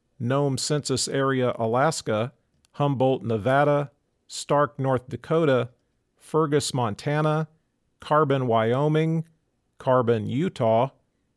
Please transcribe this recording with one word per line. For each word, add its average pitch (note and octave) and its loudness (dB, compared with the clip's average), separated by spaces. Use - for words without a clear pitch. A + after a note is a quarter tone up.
Nome C3+ 0
Census C#3 -2
Area, C3+ 0
Alaska, A#2 -2
Humboldt, C3+ 0
Nevada, C#3 0
Stark, - -2
North C3 -2
Dakota, C3+ 0
Fergus, D3 -2
Montana, D3+ -2
Carbon, C#3 2
Wyoming, D3+ 0
Carbon, A#2 2
Utah, A#2+ 0